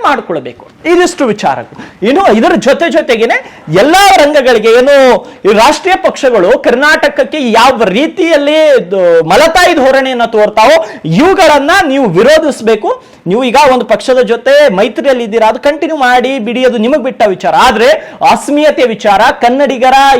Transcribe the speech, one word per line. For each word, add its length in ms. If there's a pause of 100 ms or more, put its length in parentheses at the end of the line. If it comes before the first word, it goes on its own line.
ಮಾಡ್ಕೊಳ್ಬೇಕು. 640 (180)
ಇದಿಷ್ಟು 400
ವಿಚಾರಗಳು. 840
ಇನ್ನು 260
ಇದರ 220
ಜೊತೆ 340
ಜೊತೆಗೇನೆ 720 (140)
ಎಲ್ಲಾ 480
ರಂಗಗಳಿಗೆ 460
ಏನು 520 (220)
ಈ 80
ರಾಷ್ಟ್ರೀಯ 420
ಪಕ್ಷಗಳು 640
ಕರ್ನಾಟಕಕ್ಕೆ 920
ಯಾವ 320
ರೀತಿಯಲ್ಲಿ 920
ಇದು 520
ಮಲತಾಯಿ 460
ಧೋರಣೆಯನ್ನ 500
ತೋರ್ತಾವೋ 600 (200)
ಇವುಗಳನ್ನ 640 (160)
ನೀವು 180
ವಿರೋಧಿಸ್ಬೇಕು. 1120 (100)
ನೀವು 160
ಈಗ 140 (160)
ಒಂದು 120
ಪಕ್ಷದ 340
ಜೊತೆ 500
ಮೈತ್ರಿಯಲ್ಲಿ 540
ಇದ್ದೀರಾ, 240
ಅದು 120
ಕಂಟಿನ್ಯೂ 380
ಮಾಡಿ 420
ಬಿಡಿ, 260
ಅದು 120
ನಿಮಗ್ 260
ಬಿಟ್ಟ 240
ವಿಚಾರ. 320
ಆದ್ರೆ 260 (460)
ಅಸ್ಮಿಯತೆ 520
ವಿಚಾರ, 380 (200)
ಕನ್ನಡಿಗರ 800